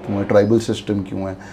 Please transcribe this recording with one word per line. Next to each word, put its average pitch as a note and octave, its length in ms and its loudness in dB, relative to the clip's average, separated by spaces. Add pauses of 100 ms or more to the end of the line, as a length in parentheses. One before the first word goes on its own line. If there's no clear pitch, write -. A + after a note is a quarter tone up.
क्यों G2+ 120 -2
है, G2+ 60 -2
Tribal G#2 340 4
system G#2 420 -2
क्यों G2 200 -8
है, F#2+ 160 -6 (160)